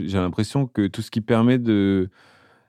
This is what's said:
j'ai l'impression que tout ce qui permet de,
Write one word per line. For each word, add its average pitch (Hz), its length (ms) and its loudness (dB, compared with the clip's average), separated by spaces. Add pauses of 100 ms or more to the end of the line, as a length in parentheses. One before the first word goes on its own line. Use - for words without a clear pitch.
j'ai 98 80 -2
l'impression 101 480 -2
que 104 220 -2
tout 110 160 -10
ce - 80 -20
qui 113 100 -4
permet 120 380 2
de, 98 500 2 (600)